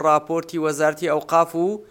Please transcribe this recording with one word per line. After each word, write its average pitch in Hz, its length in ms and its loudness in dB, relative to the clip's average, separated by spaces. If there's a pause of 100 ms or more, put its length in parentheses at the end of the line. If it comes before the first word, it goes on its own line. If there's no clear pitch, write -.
راپۆرتی 160 580 0
وەزارەتی 151 480 0
ئەوقاف 165 440 2
و 175 120 0 (240)